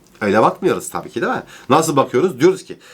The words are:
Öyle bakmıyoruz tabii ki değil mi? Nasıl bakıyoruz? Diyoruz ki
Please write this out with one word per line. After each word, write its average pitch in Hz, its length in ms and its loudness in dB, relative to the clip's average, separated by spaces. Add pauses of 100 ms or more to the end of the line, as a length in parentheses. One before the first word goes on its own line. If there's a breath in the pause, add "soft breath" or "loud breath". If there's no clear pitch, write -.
(200)
Öyle 107 220 2
bakmıyoruz 143 460 -2
tabii 85 220 -10
ki 113 120 -6
değil 233 100 -4
mi? - 100 -6 (260 loud breath)
Nasıl 156 280 2
bakıyoruz? 131 440 0
Diyoruz 185 240 2
ki - 120 -16 (180 loud breath)